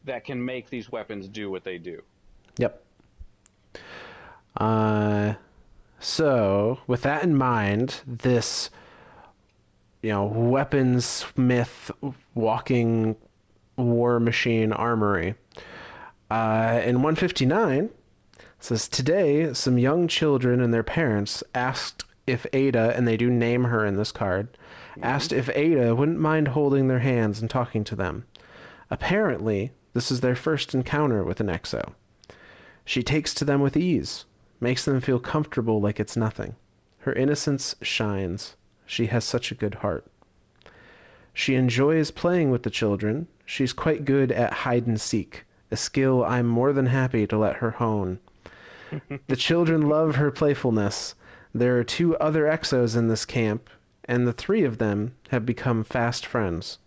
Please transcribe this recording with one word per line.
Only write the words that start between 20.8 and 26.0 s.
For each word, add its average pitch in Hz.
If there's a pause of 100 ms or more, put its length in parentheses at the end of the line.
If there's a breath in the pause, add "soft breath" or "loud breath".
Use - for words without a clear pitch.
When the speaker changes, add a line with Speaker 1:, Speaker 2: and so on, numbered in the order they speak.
Speaker 2:
parents 110 (120)
asked 127 (240)
if 127
Ada," 123
and 123
they 113
do 120
name 120
her 117
in 101
this 104
card, 98 (440 loud breath)
Speaker 1:
Mm-hmm. -
Speaker 2:
"asked 139
if 127
Ada 139
wouldn't 151